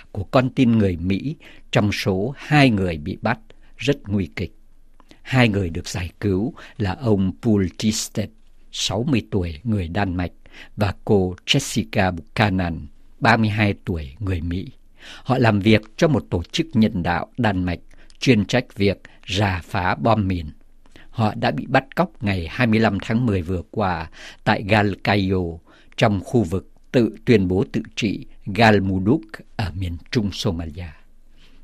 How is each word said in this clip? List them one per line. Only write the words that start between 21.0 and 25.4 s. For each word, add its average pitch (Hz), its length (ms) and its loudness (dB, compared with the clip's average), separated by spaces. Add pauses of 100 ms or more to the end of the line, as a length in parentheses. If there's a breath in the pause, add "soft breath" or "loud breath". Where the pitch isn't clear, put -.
Họ 107 240 0
đã 117 160 -2
bị 147 180 -6
bắt - 280 -2
cóc - 260 -2
ngày 95 280 -2
hai 123 160 0
mươi 110 140 2
lăm 101 220 2
tháng 120 240 -2
mười 98 160 0
vừa 87 280 -4
qua 87 400 -4 (340 loud breath)
tại 107 240 0
Galkayo, 98 760 2 (540 soft breath)